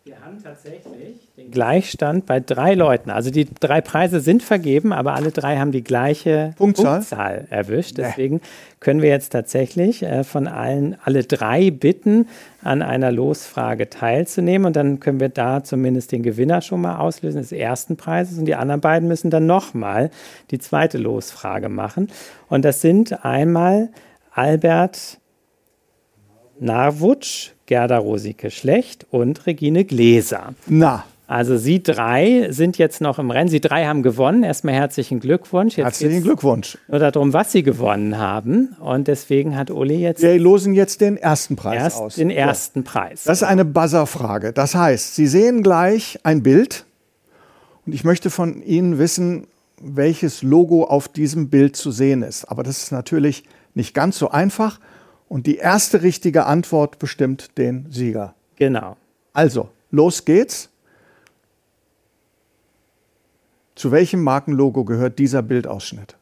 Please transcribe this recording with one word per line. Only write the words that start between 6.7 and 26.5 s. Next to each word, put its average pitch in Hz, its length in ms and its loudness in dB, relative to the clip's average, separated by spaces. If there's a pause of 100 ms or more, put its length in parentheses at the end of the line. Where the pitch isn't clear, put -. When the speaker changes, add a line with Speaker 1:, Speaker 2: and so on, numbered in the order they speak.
Speaker 1:
Punktzahl 101 540 -8
erwischt. 107 460 -4
Speaker 2:
Nee. 131 80 -4
Speaker 1:
Deswegen 135 360 -4 (380)
können 151 240 0
wir 151 60 6
jetzt 143 220 0
tatsächlich, 175 720 -2
äh, 135 220 -4
von 139 240 -6
allen, 143 560 -4
alle 135 200 0
drei 131 460 0
bitten, 208 580 2 (360)
an 139 180 0
einer 127 300 -2
Losfrage 120 800 -4
teilzunehmen. 175 760 0
Und 160 100 0
dann 143 240 0
können 135 200 -2
wir 135 100 0
da 131 340 -2
zumindest 127 480 -2
den 117 120 -4
Gewinner 127 380 0
schon 175 200 -6
mal 175 160 -4
auslösen 151 440 -4
des 117 100 -12
ersten 131 440 -6
Preises. 170 440 -6
Und 160 60 -2
die 156 100 0
anderen 143 260 -4
beiden 165 260 2
müssen 170 220 -2
dann 160 160 2
noch 180 300 0
mal 110 340 -2 (400)
die 131 100 -6
zweite 151 380 -2
Losfrage 110 720 -6
machen. 104 380 -6 (420)
Und 139 160 0
das 143 160 0
sind 196 420 2
einmal 170 680 2 (440)
Albert 165 840 0 (1400)